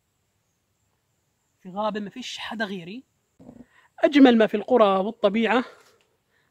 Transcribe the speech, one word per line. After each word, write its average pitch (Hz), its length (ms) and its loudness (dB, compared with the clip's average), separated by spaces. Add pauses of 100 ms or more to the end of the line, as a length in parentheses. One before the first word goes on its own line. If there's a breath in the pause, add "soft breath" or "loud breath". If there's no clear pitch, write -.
(1600)
في 190 80 -20
غابة، 208 300 -6
ما 202 100 -12
فيش - 280 -16
حدا 220 280 -10
غيري. 190 380 -14 (960 loud breath)
أجمل 269 380 6
ما 214 100 2
في 220 100 -6
القرى 208 400 2
والطبيعة 214 680 -2 (840 loud breath)